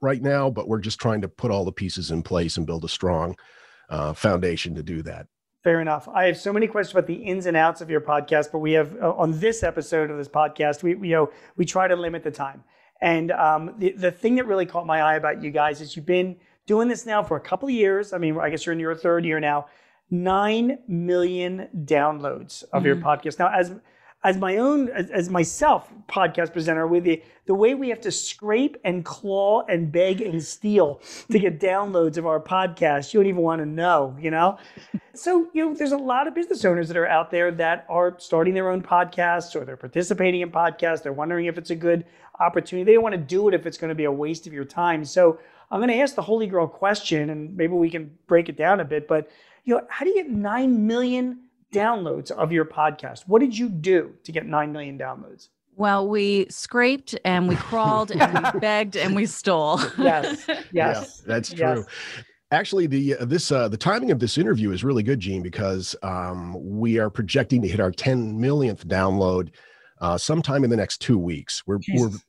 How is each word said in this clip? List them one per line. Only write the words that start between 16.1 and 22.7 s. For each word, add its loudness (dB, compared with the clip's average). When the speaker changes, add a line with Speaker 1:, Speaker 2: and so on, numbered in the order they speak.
Speaker 2:
doing 2
this -4
now 0
for -2
a -6
couple -4
of 0
years. 2
I -6
mean, -2
I 0
guess -6
you're -2
in -4
your -4
third 2
year 0
now. -2
Nine 0
million -2
downloads -2